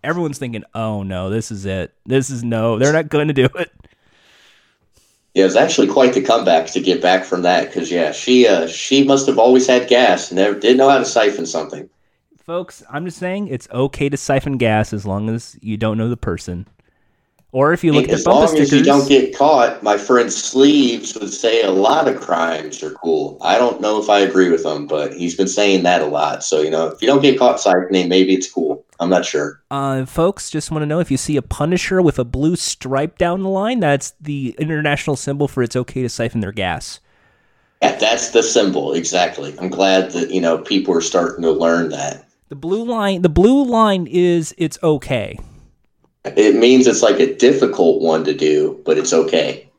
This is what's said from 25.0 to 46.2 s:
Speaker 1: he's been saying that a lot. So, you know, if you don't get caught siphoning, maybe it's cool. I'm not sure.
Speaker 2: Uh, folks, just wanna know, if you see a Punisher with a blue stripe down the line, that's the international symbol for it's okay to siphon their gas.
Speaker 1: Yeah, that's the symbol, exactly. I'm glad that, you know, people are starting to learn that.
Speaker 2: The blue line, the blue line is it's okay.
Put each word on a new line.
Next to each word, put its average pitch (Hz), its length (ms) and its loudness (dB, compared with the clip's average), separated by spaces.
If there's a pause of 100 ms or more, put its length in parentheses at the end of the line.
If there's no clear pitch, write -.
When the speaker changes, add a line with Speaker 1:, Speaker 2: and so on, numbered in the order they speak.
Speaker 1:
he's 85 220 -6
been 95 120 0
saying 98 360 2
that 87 180 2
a 76 40 -2
lot. 76 380 -4
So, 76 160 0
you 78 100 -2
know, 80 180 -2
if - 120 -12
you 110 80 -2
don't 139 140 4
get 139 160 4
caught 123 180 4
siphoning, 92 520 0
maybe 95 260 4
it's 92 160 -4
cool. 76 340 -6 (160)
I'm 87 80 -2
not 90 160 2
sure. 73 460 -6
Speaker 2:
Uh, 135 340 -4
folks, - 460 -4
just 151 200 -8
wanna 156 160 -4
know, 151 140 -2
if 165 100 -4
you 135 60 0
see 151 220 -4
a - 40 -2
Punisher 180 600 -2
with 160 160 2
a 123 60 -2
blue 143 320 -2
stripe 135 600 -6
down 175 260 -2
the 190 60 -4
line, 208 320 -2
that's 143 400 -2
the 143 380 -8
international 151 580 -2
symbol 143 320 -4
for 127 140 -2
it's 120 140 -2
okay 127 260 -4
to 120 80 -4
siphon 117 300 -4
their 98 120 -6
gas. 92 480 -6 (800)
Speaker 1:
Yeah, - 160 0
that's 113 340 -2
the 113 120 4
symbol, 87 500 0
exactly. 82 640 -4
I'm 92 120 -8
glad 95 400 0
that, 85 200 -6
you 92 120 -2
know, 82 160 0
people 95 360 -2
are 82 60 0
starting 85 440 -4
to 80 80 2
learn 82 380 0
that. 71 340 -10 (260)
Speaker 2:
The 147 60 -14
blue 185 280 -6
line, 202 380 -2
the 180 80 4
blue 233 340 4
line 214 460 2
is 170 480 2
it's 160 240 -4
okay. 135 560 -2 (960)